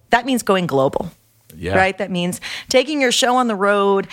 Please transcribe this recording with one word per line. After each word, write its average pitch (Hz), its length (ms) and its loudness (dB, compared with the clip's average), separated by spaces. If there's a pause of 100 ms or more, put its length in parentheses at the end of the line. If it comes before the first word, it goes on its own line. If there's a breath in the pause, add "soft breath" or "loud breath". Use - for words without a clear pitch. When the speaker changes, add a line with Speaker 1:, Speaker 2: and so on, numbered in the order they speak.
(120)
Speaker 1:
that 240 140 2
means 254 180 0
going 185 240 0
global. 135 440 0 (440)
Speaker 2:
Yeah. 185 200 -4
Speaker 1:
Right? 190 240 2
That 190 100 -6
means 180 320 -4 (280 loud breath)
taking 277 300 2
your 247 120 2
show 247 240 0
on 254 120 2
the 214 80 -2
road, 202 580 2